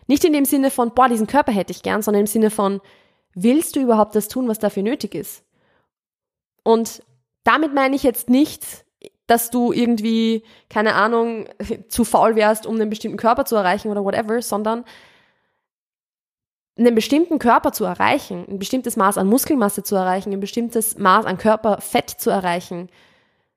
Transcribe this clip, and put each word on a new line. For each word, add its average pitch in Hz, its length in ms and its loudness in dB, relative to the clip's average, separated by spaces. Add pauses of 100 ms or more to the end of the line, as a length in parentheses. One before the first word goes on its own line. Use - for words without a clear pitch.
Nicht 285 180 2
in 330 80 4
dem 285 120 2
Sinne 269 260 2
von, 240 240 -2
"Boah, 254 140 6
diesen 220 180 0
Körper 277 240 2
hätte 190 220 -2
ich - 100 -16
gern", 196 200 -2
sondern 208 180 2
im 208 80 2
Sinne 214 220 2
von, 196 300 -2 (540)
"Willst 247 400 0
du 294 60 0
überhaupt 220 340 2
das 208 140 0
tun, 254 180 -4
was 220 140 -4
dafür 202 240 -2
nötig 220 320 -4
ist?" - 260 -12 (1200)
Und 226 400 0 (400)
damit 277 320 2
meine 269 220 2
ich 277 80 -2
jetzt 247 260 0
nicht, - 540 0 (420)
dass 233 240 2
du 240 220 0
irgendwie, 226 720 0 (260)
keine 214 240 0
Ahnung, 226 540 0 (100)
<laughs> 208 300 -10
zu - 160 0
faul 214 320 2
wärst, 214 300 2
um 226 100 -4
einen 220 140 -2
bestimmten 208 280 -8
Körper 240 260 0
zu 226 120 -2
erreichen 202 340 0
oder 202 140 -4
whatever, 214 360 -2
sondern 220 440 -4 (1900)
einen 240 160 4
bestimmten 294 440 0
Körper 247 340 2
zu - 120 -6
erreichen, 190 640 -2
ein 196 100 -10
bestimmtes 233 380 -6
Maß 202 200 2
an 190 100 0
Muskelmasse 214 560 0
zu 202 140 -4
erreichen, 185 360 -2
ein 196 80 -6
bestimmtes 226 580 -4
Maß 196 260 4
an 185 140 -4
Körperfett 220 720 0
zu - 180 -6
erreichen, 180 640 -4 (680)